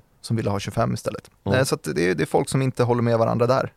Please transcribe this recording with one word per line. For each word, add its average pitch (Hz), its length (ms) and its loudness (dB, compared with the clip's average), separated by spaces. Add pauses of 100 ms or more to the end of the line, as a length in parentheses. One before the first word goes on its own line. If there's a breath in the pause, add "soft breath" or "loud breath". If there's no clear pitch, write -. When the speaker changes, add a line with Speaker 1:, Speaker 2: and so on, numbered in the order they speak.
(220)
Speaker 1:
Som - 160 -2
ville 110 120 -2
ha 101 100 -2
tjugofem 113 340 -2
istället. - 380 -8 (120)
Speaker 2:
Ja. 113 120 0
Speaker 1:
Eh, 127 80 4
så 147 120 -2
att - 80 -8 (120)
det 170 140 0
är, 185 60 0
det 156 80 0
är 151 40 -4
folk 156 220 0
som 135 120 0
inte 131 220 0
håller 120 180 2
med 117 180 2
varandra 117 280 2
där, 131 300 0